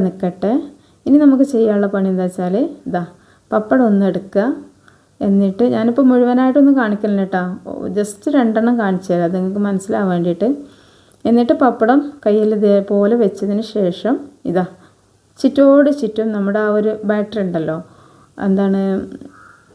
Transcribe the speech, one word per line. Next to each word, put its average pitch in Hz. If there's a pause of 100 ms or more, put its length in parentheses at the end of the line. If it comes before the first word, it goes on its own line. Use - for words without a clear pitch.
നിൽക്കട്ടെ. 185 (540)
ഇനി 269
നമുക്ക് 269
ചെയ്യാനുള്ള 208
പണി 196
എന്താ 185
വെച്ചാൽ, 180 (340)
ഇതാ 175 (480)
പപ്പടം 220
ഒന്ന് 196
എടുക്കുക. 180 (840)
എന്നിട്ട് 196 (100)
ഞാനിപ്പോൾ 233
മുഴുവനായിട്ടൊന്നും 254
കാണിക്കലില്ല 208
കേട്ടോ, 185 (540)
just 202 (140)
രണ്ടെണ്ണം 233
കാണിച്ചു 185
തരാം, 175
അത് 175
നിങ്ങൾക്ക് 190
മനസ്സിലാവാൻ 202
വേണ്ടിയിട്ട്. 175 (800)
എന്നിട്ട് 240
പപ്പടം 240 (280)
കയ്യിൽ 214
ഇതേപോലെ 202
വെച്ചതിന് 202 (100)
ശേഷം 202 (360)
ഇതാ 175 (760)
ചുറ്റോട് 277 (100)
ചുറ്റും 220
നമ്മുടെ 202
ആ 214
ഒരു 214 (180)
ബാറ്റർ 208
ഉണ്ടല്ലോ, 160 (720)
എന്താണ്, 196 (960)